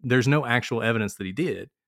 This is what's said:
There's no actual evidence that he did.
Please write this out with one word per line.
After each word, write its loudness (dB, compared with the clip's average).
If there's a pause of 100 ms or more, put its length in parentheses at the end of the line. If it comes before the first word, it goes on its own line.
There's 4
no 2
actual 0
evidence 0
that -8
he -6
did. -4 (180)